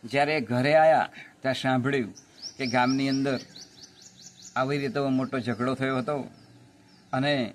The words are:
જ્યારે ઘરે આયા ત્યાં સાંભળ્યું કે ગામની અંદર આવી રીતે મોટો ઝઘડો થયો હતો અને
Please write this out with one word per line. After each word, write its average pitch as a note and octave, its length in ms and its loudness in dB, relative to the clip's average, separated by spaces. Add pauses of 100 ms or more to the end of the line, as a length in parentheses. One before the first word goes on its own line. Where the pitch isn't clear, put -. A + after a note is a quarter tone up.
જ્યારે C#3+ 360 2
ઘરે B2 340 2
આયા D#3 340 6 (320)
ત્યાં C3 140 -2
સાંભળ્યું B2+ 600 0 (420)
કે C3+ 100 -6
ગામની C3 420 2
અંદર C3+ 320 0 (1160)
આવી C3+ 220 0
રીતે C#3 220 -4
મોટો C3 380 -2
ઝઘડો A#2+ 360 -2
થયો C3 240 -2
હતો B2+ 300 -4 (840)
અને C3+ 420 -2